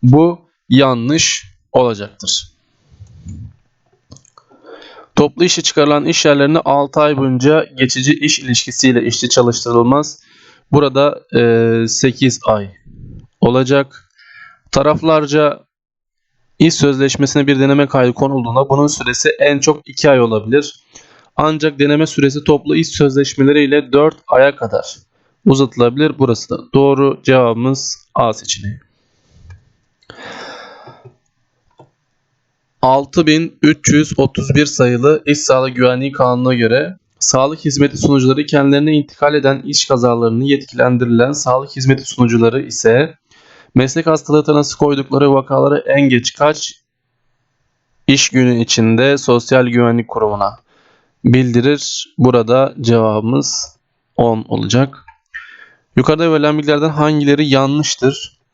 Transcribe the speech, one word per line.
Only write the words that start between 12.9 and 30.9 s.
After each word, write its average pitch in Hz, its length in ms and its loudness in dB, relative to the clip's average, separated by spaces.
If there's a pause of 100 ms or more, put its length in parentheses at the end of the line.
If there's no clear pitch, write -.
olacak. 131 640 0 (680)
Taraflarca 151 880 0 (1000)
iş 160 140 4
sözleşmesine 139 720 0
bir 139 120 2
deneme 139 280 2
kaydı 123 260 0
konulduğunda 135 560 -2
bunun 143 180 2
süresi 127 420 -4 (100)
en 143 200 2
çok 147 300 -2
iki 139 200 0
ay 131 120 4
olabilir. 113 580 -2 (560)
Ancak 151 440 -2
deneme 147 280 2
süresi 143 360 -2
toplu 147 320 0
iş 160 120 0
sözleşmeleriyle 139 1040 0
dört 151 240 2 (120)
aya 139 280 4
kadar - 400 -6 (500)
uzatılabilir. 135 760 0
Burası 120 300 -2
da - 100 -8 (140)
doğru. 139 500 2
Cevabımız 127 920 -2
A 117 180 0
seçeneği. 101 460 -10 (4000)